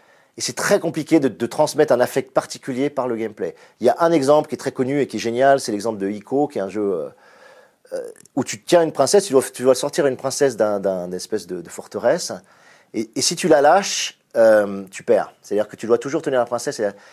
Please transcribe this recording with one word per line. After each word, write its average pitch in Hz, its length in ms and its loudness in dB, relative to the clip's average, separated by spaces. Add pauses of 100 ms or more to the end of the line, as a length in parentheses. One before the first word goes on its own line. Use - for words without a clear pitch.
(360)
Et 120 60 -12
c'est - 140 -6
très - 240 0
compliqué 156 400 0
de, 135 80 2
de - 180 -6
transmettre 147 480 0
un 120 60 4
affect 123 320 -2
particulier - 580 -4
par 131 180 -4
le 117 100 -2
gameplay. 104 380 -6 (260)
Il 110 60 2
y - 20 6
a - 100 2
un 170 120 4
exemple 151 380 4
qui - 60 -8
est - 20 -6
très 131 140 -6
connu 139 280 -2
et 131 60 0
qui - 120 -6
est - 20 -6
génial, 127 400 2
c'est 123 120 -6
l'exemple 104 280 -4
de 98 100 -2
Ico, 131 380 -2
qui 143 100 -12
est 101 40 -2
un 95 80 -4
jeu, 101 220 -4
euh, 76 180 -6 (840)
euh, 87 80 -8 (340)
où 131 80 -2
tu - 200 -12
tiens 170 180 4
une 160 120 -2
princesse, 165 320 2
tu 131 80 -2
dois, 127 100 4
tu - 180 -12
dois 127 140 4
sortir 143 320 -2
une 127 100 -2
princesse 135 380 -2
d'un, 104 240 0
d'un 92 320 -4
espèce 95 340 -8
de, 90 160 -10
de 85 80 -18
forteresse, 117 640 -4 (600)
et, 107 200 -6
et 131 60 -4
si 170 140 -2
tu 180 120 -2
la 151 140 6
lâches, 185 560 2 (200)
euh, 104 520 4
tu - 140 -18
perds. 101 300 0 (100)
C'est-à-dire 104 240 -2
que - 80 -18
tu - 100 -12
dois 117 140 2
toujours 143 240 -6
tenir 131 160 0
la 117 60 0
princesse. 123 340 -6
Et, 110 40 -2
la... 101 100 -2 (200)